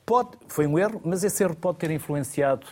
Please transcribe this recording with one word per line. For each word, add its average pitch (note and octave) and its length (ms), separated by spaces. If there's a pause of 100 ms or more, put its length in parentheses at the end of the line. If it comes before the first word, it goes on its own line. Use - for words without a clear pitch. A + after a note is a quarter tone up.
Pode, A#3+ 240 (180)
foi D3+ 200
um D3 100
erro, G#3 260
mas E3+ 200
esse G3+ 200
erro E3+ 120
pode F3+ 240
ter E3 120
influenciado C#3+ 800